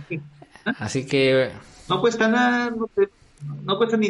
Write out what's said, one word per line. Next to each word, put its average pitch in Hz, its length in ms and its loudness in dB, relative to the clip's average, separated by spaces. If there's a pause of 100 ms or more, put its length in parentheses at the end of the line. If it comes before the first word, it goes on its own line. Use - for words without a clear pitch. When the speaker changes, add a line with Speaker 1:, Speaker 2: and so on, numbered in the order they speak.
Speaker 1:
sí. 160 100 -8 (600)
Speaker 2:
Así 127 260 -4
que 131 460 2 (360)
Speaker 1:
No 185 140 -2
cuesta 220 260 2
nada, 240 440 2
no 226 160 -6
cuesta, - 260 -2 (500)
no 190 140 -2
cuesta 226 200 4
ni, 214 120 2